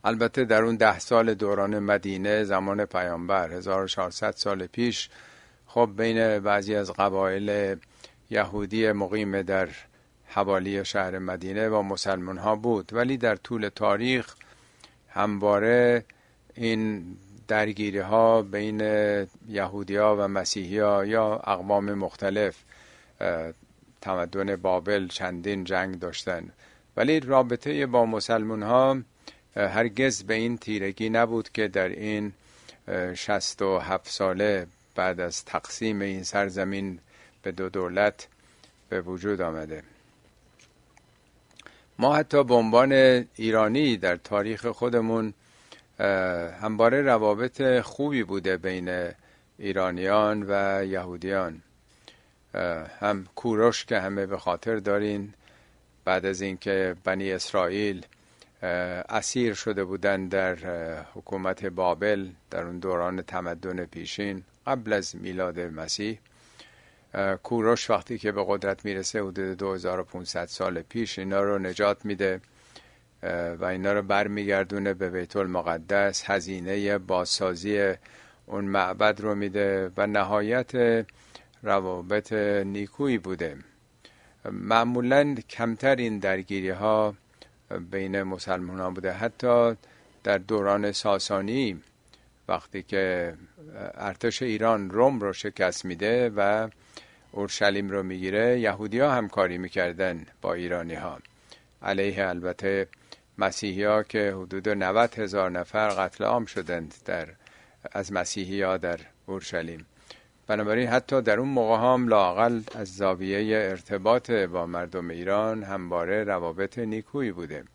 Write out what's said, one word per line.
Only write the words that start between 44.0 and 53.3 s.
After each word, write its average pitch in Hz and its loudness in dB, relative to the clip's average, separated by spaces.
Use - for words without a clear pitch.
تاریخ 104 -2
خودمون، 113 0
اه، 92 0
همواره 110 2
روابط 123 2
خوبی 139 -2
بوده 92 0
بین 90 -4
ایرانیان 98 2
و 98 2
یهودیان. 90 -4
اه، 85 -4
هم 101 -2